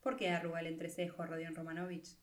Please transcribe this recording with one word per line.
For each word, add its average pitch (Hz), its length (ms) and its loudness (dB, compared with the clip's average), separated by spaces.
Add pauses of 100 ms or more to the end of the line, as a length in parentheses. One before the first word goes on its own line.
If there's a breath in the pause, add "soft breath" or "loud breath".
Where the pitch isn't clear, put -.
¿Por 247 160 2
qué 185 120 4
arruga 165 300 4
el 165 80 0
entrecejo, 170 580 -2
Rodion 165 300 -4
Romanovich? 165 680 -4